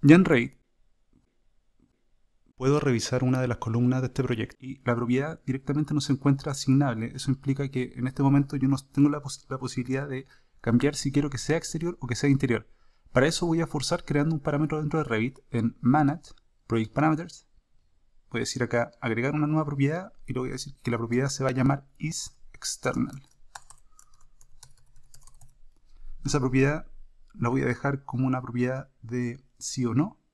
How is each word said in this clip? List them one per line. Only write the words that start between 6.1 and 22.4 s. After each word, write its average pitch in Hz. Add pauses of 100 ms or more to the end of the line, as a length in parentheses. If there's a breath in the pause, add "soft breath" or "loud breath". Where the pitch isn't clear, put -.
encuentra 139
asignable. 131
Eso 135
implica 135
que 127
en 123
este 131
momento 139
yo 135
no 135
tengo 143
la 147
pos-, -
la 135
posibilidad 131
de 131 (340 soft breath)
cambiar 123
si -
quiero 147
que 131
sea 156
exterior 165
o 135
que 117
sea 147
interior. 127 (420)
Para 131
eso 165
voy 165
a 160
forzar 151
creando 160
un 147
parámetro 151
dentro 156
de 151
Revit 117 (100)
en 113
Manage, 147 (340)
Project 113
Parameters. 156 (840)
Voy 117
a -
decir 120
acá 117 (100)
agregar 123
una 151
nueva 156
propiedad 147 (140)
y 120
le 123
voy 127
a -
decir 131
que 120
la 120
propiedad 120
se 135
va 131
a 127
llamar 135
is - (160)